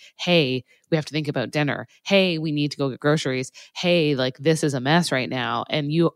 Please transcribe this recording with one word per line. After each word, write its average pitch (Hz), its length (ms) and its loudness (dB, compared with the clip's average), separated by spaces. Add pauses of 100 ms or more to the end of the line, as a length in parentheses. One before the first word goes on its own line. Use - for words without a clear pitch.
(180)
"Hey, 139 460 0 (280)
we 160 60 2
have 151 80 -4
to - 80 -14
think 147 140 -4
about 131 220 -4
dinner. 143 380 -4 (160)
Hey, 185 340 2
we 156 140 -2
need 147 180 0
to - 80 -10
go 139 140 -2
get 117 80 -10
groceries. 139 520 0 (240)
Hey, 170 380 2
like, 131 240 -2
this 156 260 2
is 143 120 0
a 127 40 -2
mess 156 320 2
right 127 200 -2
now." 117 400 -4
And 147 200 -2
you 165 240 2